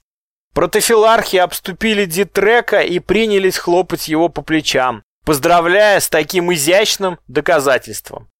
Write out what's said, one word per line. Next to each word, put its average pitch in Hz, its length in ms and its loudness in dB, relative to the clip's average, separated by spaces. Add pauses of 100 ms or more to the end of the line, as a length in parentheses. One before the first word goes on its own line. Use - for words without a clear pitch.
(560)
Протофилархи 214 800 2
обступили 196 720 -2
Дитрека 196 760 0
и 175 160 -2
принялись 196 640 0
хлопать 175 480 -2
его 160 220 0
по 151 120 -8
плечам, 131 640 -2 (220)
поздравляя 175 760 2
с - 100 -4
таким 170 420 -2
изящным 180 760 0
доказательством. 127 1000 -2 (100)